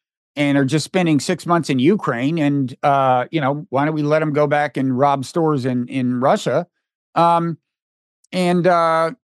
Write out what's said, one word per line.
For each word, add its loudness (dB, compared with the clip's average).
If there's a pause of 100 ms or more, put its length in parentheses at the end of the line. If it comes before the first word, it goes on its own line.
(380)
and 2
are 2
just 0
spending 0
six -4
months 0
in 0
Ukraine. 0
And, 0
uh, 2
you -4
know, -4
why 0
don't -2
we -2
let 2
'em -2
go 2
back -2
and -2
rob 2
stores -2
in, -4
in -4
Russia? 0 (500)
Um, 2 (760)
and, 0
uh, 2 (160)